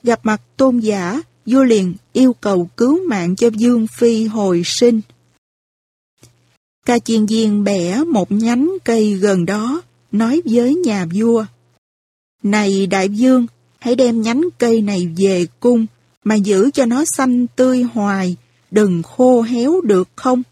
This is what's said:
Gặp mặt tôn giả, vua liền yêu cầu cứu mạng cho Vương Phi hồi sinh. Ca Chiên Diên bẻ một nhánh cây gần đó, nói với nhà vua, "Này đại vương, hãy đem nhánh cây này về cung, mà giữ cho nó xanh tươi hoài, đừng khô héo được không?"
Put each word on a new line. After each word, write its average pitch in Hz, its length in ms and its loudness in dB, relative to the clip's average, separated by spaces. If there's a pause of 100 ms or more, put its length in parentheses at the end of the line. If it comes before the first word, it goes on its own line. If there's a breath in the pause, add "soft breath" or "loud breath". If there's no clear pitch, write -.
Gặp 233 200 -2
mặt 214 200 -2 (140)
tôn 262 220 2
giả, 214 440 -4 (240)
vua 262 180 2
liền 196 300 2 (180)
yêu 254 200 4
cầu 185 440 -2
cứu 320 320 0
mạng 185 280 -2
cho 233 220 2
Vương 233 280 0
Phi 226 380 0
hồi 202 400 -2
sinh. 240 360 2 (1900)
Ca 240 120 0
Chiên 226 300 -2
Diên 214 360 0
bẻ 196 400 -2
một 220 280 -2
nhánh 240 400 0 (120)
cây 214 300 0
gần 190 320 0
đó, 226 360 -4 (300)
nói 233 320 0
với 240 300 0
nhà 220 400 -2
vua, 220 300 0 (1000)
"Này 202 440 0
đại 190 220 -2
vương, 247 380 2 (320)
hãy 240 160 -2
đem 240 280 2
nhánh 240 220 0 (140)
cây 226 240 2
này 190 340 -2
về 185 300 0 (140)
cung, 240 260 2 (380)
mà 214 100 0
giữ 202 360 2
cho 269 160 0
nó 247 180 0
xanh 247 420 -2
tươi 254 360 0
hoài, 202 540 -2 (340)
đừng 185 320 2
khô 254 400 2
héo 247 380 0
được 196 360 0
không?" 254 360 -2